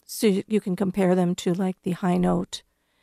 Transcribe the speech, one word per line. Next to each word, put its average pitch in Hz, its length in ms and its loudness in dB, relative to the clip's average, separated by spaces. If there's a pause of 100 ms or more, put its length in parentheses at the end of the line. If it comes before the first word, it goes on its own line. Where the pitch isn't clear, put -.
so - 240 0
y-, 190 180 2
you 214 140 0
can 180 160 -4
compare 185 380 2
them 180 220 2
to, - 180 -2
like, 185 280 -2
the 180 100 -4
high 180 240 0
note 180 460 -2 (400)